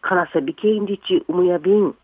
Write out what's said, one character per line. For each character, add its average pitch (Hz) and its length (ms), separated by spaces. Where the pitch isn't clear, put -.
か - 140
ら 175 160
さ 160 100
び 139 120
け - 140
ん 214 180
り 196 140
ち、 - 280
う 160 60
む 180 120
や 175 120
び 170 140
ん 202 320